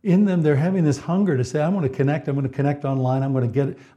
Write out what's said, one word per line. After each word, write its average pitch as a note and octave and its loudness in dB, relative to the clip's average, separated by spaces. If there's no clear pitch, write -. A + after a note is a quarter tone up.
in G3 4
them, F3+ 0
they're D3+ 4
having F3 0
this C#3+ 2
hunger F3+ 0
to B2 0
say, D3+ -4
"I'm E3 0
gonna D#3+ -2
connect, C#3+ -2
I'm C#3 -2
gonna C3+ -2
connect C#3+ -2
online, C3 0
I'm C3+ -2
gonna B2+ 0
get, C#3 -2